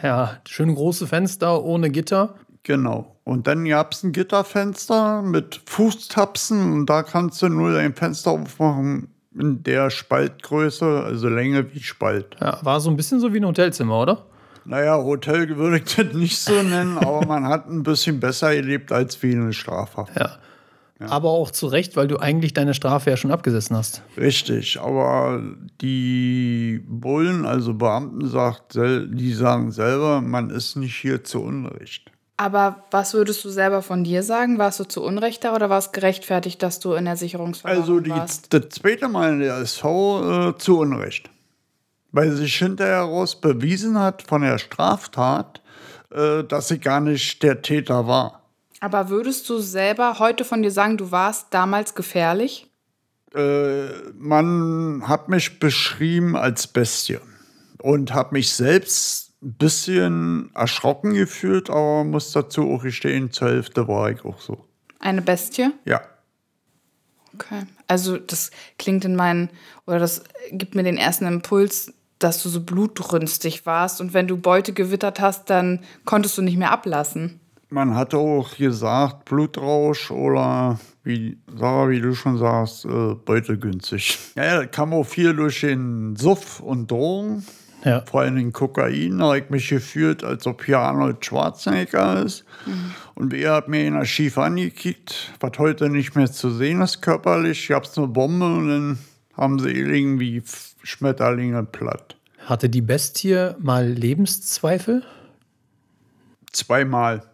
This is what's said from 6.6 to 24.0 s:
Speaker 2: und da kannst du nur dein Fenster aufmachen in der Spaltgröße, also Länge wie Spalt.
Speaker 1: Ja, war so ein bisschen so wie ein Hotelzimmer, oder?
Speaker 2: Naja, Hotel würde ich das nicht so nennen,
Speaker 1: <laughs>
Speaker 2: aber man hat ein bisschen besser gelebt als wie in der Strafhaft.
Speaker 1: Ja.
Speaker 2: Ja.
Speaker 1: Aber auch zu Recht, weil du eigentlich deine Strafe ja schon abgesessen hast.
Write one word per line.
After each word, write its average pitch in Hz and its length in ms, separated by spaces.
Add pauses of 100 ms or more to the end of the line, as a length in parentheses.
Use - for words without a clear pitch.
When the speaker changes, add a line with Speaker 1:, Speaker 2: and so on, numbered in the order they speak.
Speaker 2:
und 147 180
da 156 120
kannst 175 380
du 185 80
nur 165 240
dein 151 220
Fenster 165 380
aufmachen 143 760 (300)
in 143 240
der 131 280
Spaltgröße, 143 1120
also 117 260
Länge 131 420
wie 147 100
Spalt. 101 600
Speaker 1:
Ja, - 200
war 147 180
so 160 100
ein 151 60
bisschen 233 240
so 233 120
wie 214 80
ein 202 60
Hotelzimmer, 143 560
oder? 175 240 (400)
Speaker 2:
Naja, 147 300
Hotel 147 600
würde 165 220
ich - 160
das 165 200
nicht 170 240
so 202 240
nennen, 180 360
Speaker 1:
<laughs> 175 60
Speaker 2:
aber 151 220
man 147 200
hat 156 220
ein 165 140
bisschen 151 380
besser 139 340
gelebt 139 380
als 123 300
wie 127 100
in 117 140
der 110 60
Strafhaft. 101 640
Speaker 1:
Ja. - 220 (640)
Speaker 2:
Ja. 110 80
Speaker 1:
Aber 151 220
auch 160 200
zu - 160
Recht, 165 300
weil 143 100
du 143 120
eigentlich 156 360
deine 143 180
Strafe 139 380
ja 131 60
schon 139 160
abgesessen 117 440
hast. - 260 (140)